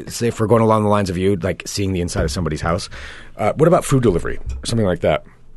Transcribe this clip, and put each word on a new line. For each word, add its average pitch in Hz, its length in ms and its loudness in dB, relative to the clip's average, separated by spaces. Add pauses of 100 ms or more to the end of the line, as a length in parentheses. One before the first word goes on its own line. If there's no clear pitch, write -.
say - 220 -2
if - 100 -4
we're 110 80 2
going 113 160 6
along 110 180 4
the 104 80 2
lines 104 220 2
of 85 60 -4
you, 95 180 2
like, 87 320 -4
seeing 98 260 -2
the 87 80 0
inside 87 220 -2
of 80 80 0
somebody's 78 300 -2
house, 85 280 -2 (480)
uh, 104 180 0
what 160 120 4
about 170 180 4
food 131 160 2
delivery 85 380 0
or - 260 -8
something 113 220 0
like 87 140 -2
that? 80 240 0 (320)